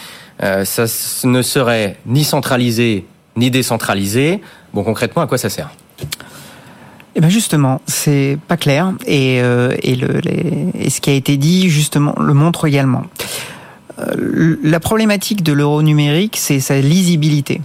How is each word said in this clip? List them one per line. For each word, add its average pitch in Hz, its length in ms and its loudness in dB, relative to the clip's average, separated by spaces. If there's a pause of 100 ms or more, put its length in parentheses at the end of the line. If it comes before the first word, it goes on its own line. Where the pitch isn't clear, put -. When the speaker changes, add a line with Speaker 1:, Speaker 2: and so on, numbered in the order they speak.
(420)
Speaker 1:
Euh, 98 220 0
ça - 180 -2
s-, - 420 -4
ne 127 180 2
serait 117 540 0 (100)
ni 143 180 2
centralisé, 120 840 0 (300)
ni 123 160 2
décentralisé. 123 880 0 (320)
Bon, 104 80 -2
concrètement, 107 400 -2
à - 40 0
quoi 123 120 -2
ça 110 100 -4
sert ? 80 220 -8 (1400)
Speaker 2:
Eh - 60 0
ben 160 100 6
justement, 151 560 2
c'est 139 500 0 (100)
pas - 120 -2
clair 156 340 0 (140)
et, 131 340 2
euh, 123 420 2
et 127 140 0
le, 127 240 -2
les, - 460 -2 (120)
et - 120 -2
ce - 100 -4
qui - 80 -2
a 143 60 4
été 139 240 0
dit 180 320 4
justement 147 500 0
le 147 140 2
montre 160 320 2
également. 135 380 0 (920)
Euh, - 640 -2
la 160 160 2
problématique 208 640 0
de 151 120 2
l'euro 147 260 2
numérique, 151 580 2
c'est 139 220 0
sa 135 180 0
lisibilité. 151 880 2